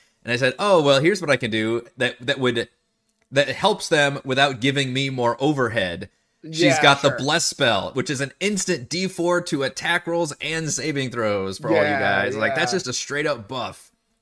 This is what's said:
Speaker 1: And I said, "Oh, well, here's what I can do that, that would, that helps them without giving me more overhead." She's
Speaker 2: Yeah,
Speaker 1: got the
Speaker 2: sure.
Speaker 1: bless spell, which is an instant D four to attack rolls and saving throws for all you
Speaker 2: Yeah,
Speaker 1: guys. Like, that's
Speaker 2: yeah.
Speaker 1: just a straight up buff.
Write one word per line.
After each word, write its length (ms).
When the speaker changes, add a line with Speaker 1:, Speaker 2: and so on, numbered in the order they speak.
Speaker 1:
And 80
I 60
said, 200
"Oh, 240
well, 200
here's 180
what 100
I 60
can 160
do 320
that, 240
that 180
would, 300
that 200
helps 400
them 340
without 380
giving 320
me 160
more 320
overhead." 680
She's 180
Speaker 2:
Yeah, 200
Speaker 1:
got 220
the 60
Speaker 2:
sure. 100
Speaker 1:
bless 260
spell, 480
which 160
is 100
an 200
instant 500
D 180
four 340
to 200
attack 460
rolls 340
and 300
saving 400
throws 480
for 100
all 60
you 80
Speaker 2:
Yeah, 160
Speaker 1:
guys. 360
Like, 200
that's 160
Speaker 2:
yeah. 60
Speaker 1:
just 100
a 60
straight 340
up 200
buff. 440